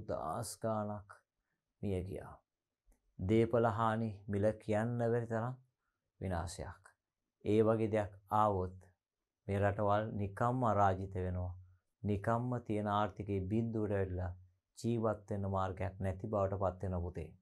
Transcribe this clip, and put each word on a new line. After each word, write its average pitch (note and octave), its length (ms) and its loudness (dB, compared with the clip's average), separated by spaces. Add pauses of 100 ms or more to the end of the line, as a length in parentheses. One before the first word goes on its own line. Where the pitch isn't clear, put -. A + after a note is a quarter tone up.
දහස් G2+ 560 -6
ගාණක් G#2 580 -4 (640)
මිය F#2+ 200 0
ගියා. - 320 -10 (840)
දේපල A2+ 520 4
හානි A2+ 400 0 (140)
මිල G2+ 320 2
කියන්න A2 420 0
බැරි A#2 280 2
තරම් A#2 300 -2 (640)
විනාශයක්. F2 600 -6 (640)
ඒ G#2+ 180 4
වගේ A2 280 4
දෙයක් G#2 220 0 (220)
ආවොත් F#2+ 420 2 (680)
මේ G2 120 0
රටවල් G2+ 560 2
නිකම්ම A#2+ 500 0
අරාජිත G2 500 2
වෙනවා. F2+ 380 -2 (500)
නිකම්ම A2+ 480 0 (100)
තියෙන G#2 280 -2
ආර්ථිකයේ G2+ 520 0
බිඳුවට G#2+ 520 0
වැටිලා F2+ 400 -2 (460)
ජීවත් A2+ 480 0
වෙන්න G2 220 -4
මාර්ගයක් F#2+ 500 -2
නැති F#2+ 280 -4
බවට G2 340 0
පත් F#2 220 -2
වෙන F#2 200 -2
පුතේ. E2+ 280 -8 (120)